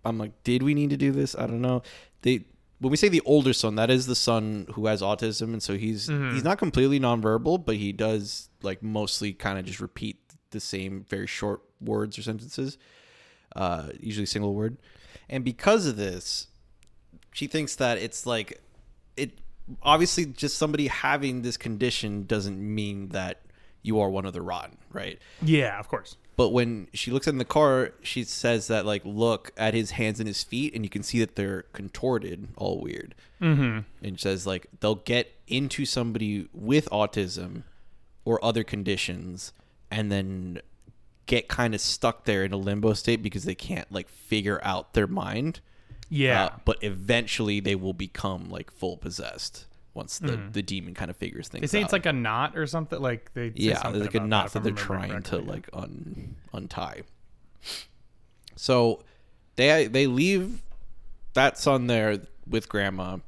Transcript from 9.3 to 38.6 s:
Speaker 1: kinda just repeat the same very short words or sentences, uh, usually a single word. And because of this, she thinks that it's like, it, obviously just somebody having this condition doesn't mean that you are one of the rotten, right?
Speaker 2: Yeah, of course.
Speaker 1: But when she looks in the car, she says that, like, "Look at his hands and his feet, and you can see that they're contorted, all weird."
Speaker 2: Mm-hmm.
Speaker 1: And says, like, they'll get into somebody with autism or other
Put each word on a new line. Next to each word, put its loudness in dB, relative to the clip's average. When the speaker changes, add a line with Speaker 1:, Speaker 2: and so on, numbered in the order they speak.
Speaker 1:
kinda -4
just -8
repeat -8
the -8
same -6
very -4
short -4
words -4
or -10
sentences, -6
uh, -2
usually -4
a -6
single 0
word. -2
And -4
because 4
of 0
this, -4
she -6
thinks -2
that 4
it's -6
like, -2
it, -4
obviously 6
just -4
somebody 2
having 0
this -4
condition -2
doesn't -2
mean -4
that -6
you 2
are 4
one 0
of -4
the -6
rotten, -6
right? -8
Speaker 2:
Yeah, 4
of -12
course. -6
Speaker 1:
But 6
when 0
she -6
looks 0
in 2
the -2
car, 4
she -6
says 0
that, 2
like, 0
"Look 0
at 2
his 0
hands -2
and -2
his -4
feet, -4
and -4
you -4
can -6
see 0
that 2
they're -2
contorted, -4
all -2
weird." -10
Speaker 2:
Mm-hmm. 4
Speaker 1:
And -8
says, -2
like, -4
they'll 2
get 0
into -2
somebody -2
with 2
autism -2
or 2
other 2